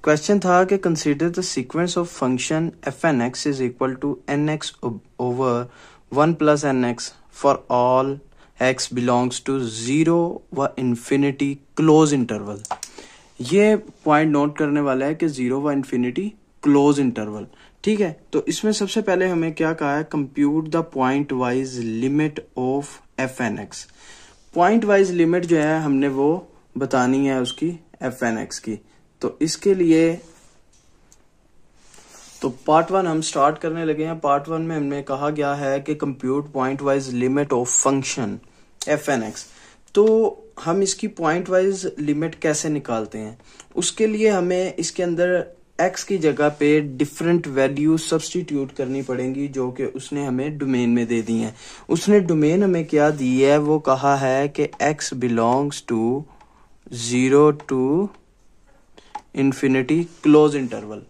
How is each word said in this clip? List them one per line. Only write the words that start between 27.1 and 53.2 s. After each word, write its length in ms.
है 140
उसकी 280
f 220
n 140
x 200
की। 180
तो 200
इसके 320
लिए 400
तो 80
पार्ट 240
वन 160
हम 140
स्टार्ट 360
करने 280
लगे 200
हैं। 140
पार्ट 300
वन 120
में 160
हमने 260
कहा 260
गया 240
है 260
कि 160
compute 600
point 260
wise 320
limit 400
of 100
function 580
f 280
n 220
x। 140
तो 100
हम 200
इसकी 240
पॉइंट 320
वाइज 500
लिमिट 420
कैसे 280
निकालते 480
हैं, 200
उसके 320
लिए 220
हमें 460
इसके 280
अंदर 400
एक्स 240
की 140
जगह 320
पे 200
डिफरेंट 520
वैल्यू 480
सब्स्टिट्यूट 760
करनी 300
पड़ेंगी 460
जो 240
कि 140
उसने 400
हमें 320
डोमेन 320
में 180
दे 140
दी 180
हैं। 140
उसने 300
डोमेन 440
हमें 240
क्या 240
दी 300